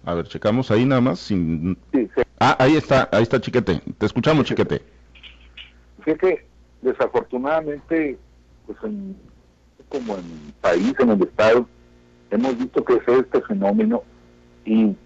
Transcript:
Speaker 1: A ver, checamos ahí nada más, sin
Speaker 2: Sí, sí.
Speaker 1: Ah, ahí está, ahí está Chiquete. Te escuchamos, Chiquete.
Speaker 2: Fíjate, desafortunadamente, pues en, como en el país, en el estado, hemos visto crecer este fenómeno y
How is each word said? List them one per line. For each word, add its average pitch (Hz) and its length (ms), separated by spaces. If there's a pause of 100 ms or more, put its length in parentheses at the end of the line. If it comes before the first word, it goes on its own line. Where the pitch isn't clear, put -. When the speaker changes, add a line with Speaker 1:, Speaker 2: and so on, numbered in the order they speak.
Speaker 1:
A 87 100
ver, 82 140
checamos 117 420
ahí 113 160
nada 135 140
más, 131 180
sin 85 580 (160)
Speaker 2:
Sí, 120 240
sí. 123 60 (160)
Speaker 1:
Ah, 131 220
ahí 139 160
está, 135 360
ahí 110 120
está 123 160
Chiquete. 98 420 (160)
Te 107 80
escuchamos, 135 400
Chiquete. 101 340 (1200)
Speaker 2:
Fíjate, 160 440 (340)
desafortunadamente, 139 1400 (480)
pues 104 200
en, 98 320 (720)
como 117 260
en 95 60
el 78 400
país, 185 400
en 120 100
el 104 140
estado, 113 440 (640)
hemos 117 260
visto 123 280
crecer 120 340
este - 240
fenómeno 104 600 (600)
y 110 300 (120)